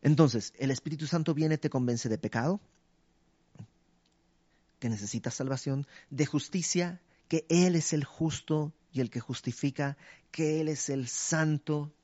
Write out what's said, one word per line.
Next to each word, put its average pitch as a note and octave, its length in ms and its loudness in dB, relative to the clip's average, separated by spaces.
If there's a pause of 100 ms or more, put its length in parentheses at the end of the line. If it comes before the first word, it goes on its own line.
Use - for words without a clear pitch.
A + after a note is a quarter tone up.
Entonces, C#3+ 560 4
el C3+ 140 0
Espíritu D3+ 360 -6
Santo E3 260 0
viene, D#3 240 2
te D3 120 -2
convence B2 380 0
de A2 100 0
pecado, B2+ 440 -2 (2250)
que A#2+ 80 -4
necesitas A2 460 -4
salvación, C3+ 520 -4 (240)
de C#3+ 160 0
justicia, F3 760 -2 (260)
que D#3+ 220 -2
Él F3 260 6
es D#3+ 160 2
el D3+ 140 0
justo D#3 680 -2 (220)
y B2+ 80 0
el A#2 80 0
que - 100 -4
justifica, C#3 760 -4 (340)
que D#3 300 0
Él D#3 80 0
es D3 200 -4
el C3+ 200 -2
santo. D3+ 840 0 (120)